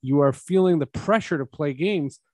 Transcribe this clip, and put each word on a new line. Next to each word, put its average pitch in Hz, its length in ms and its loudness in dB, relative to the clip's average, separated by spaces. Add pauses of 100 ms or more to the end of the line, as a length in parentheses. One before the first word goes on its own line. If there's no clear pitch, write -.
you 139 180 2
are 139 100 4
feeling 180 460 2
the 143 80 0
pressure 196 540 -2
to 131 80 -6
play 147 260 -6
games. 156 460 -4 (140)